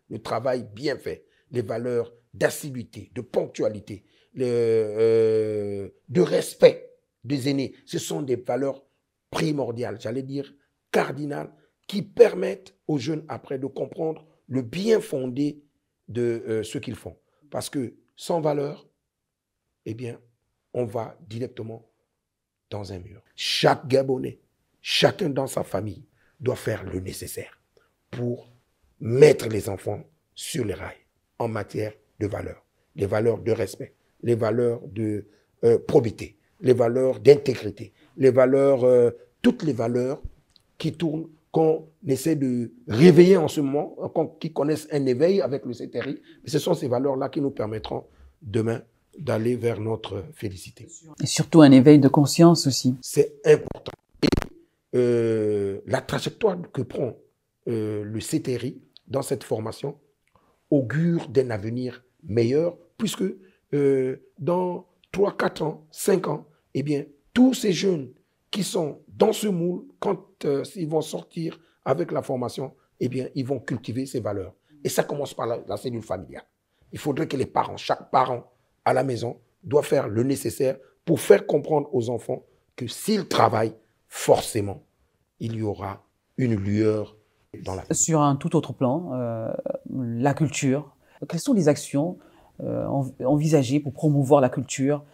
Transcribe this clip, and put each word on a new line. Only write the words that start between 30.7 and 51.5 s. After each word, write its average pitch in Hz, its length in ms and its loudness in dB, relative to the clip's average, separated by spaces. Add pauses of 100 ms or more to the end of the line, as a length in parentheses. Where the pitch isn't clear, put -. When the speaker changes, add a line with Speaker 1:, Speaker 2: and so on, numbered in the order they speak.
Speaker 1:
rails 87 320 -14 (340)
en 117 80 -2
matière 107 460 -6 (260)
de 104 80 -2
valeurs. - 380 -10 (300)
Les 98 100 -2
valeurs 110 340 0
de 113 140 -2
respect, - 420 -8 (280)
les 117 120 2
valeurs 117 540 0
de, 104 360 -4 (380)
euh, 117 160 6
probité, - 580 0 (240)
les 127 120 6
valeurs 120 460 0
d'intégrité, 110 720 2 (260)
les 131 140 6
valeurs, 135 520 4
euh, 123 280 6 (300)
toutes 240 220 2
les 147 100 0
valeurs 123 480 -2 (560)
qui 156 160 -4
tournent, 160 340 -4 (240)
qu'on 160 380 2 (180)
essaie 160 300 0
de 123 340 -2 (160)
réveiller 175 480 10
en 156 140 2
ce - 100 -6
moment, 143 400 -2
euh, 139 80 -6
qu'on, 160 200 0
qui 165 260 -10
connaissent 151 380 -2
un 143 140 0
éveil 160 360 4
avec 131 240 -4
le 123 80 -8
C 135 160 -12
T 123 100 -8
R 120 80 -6
I. - 140 -8 (220)
Mais 127 60 -14
ce 147 100 0
sont 170 140 0
ces 156 140 -4
valeurs-là 131 420 -2
qui 147 120 -4
nous 139 100 0
permettront 110 540 -8 (360)
demain 113 400 -2 (360)
d'aller 117 400 -2
vers 107 240 -4
notre 107 420 -6 (100)
félicité. - 540 -12 (340)
Speaker 2:
Et - 40 -4
surtout - 360 4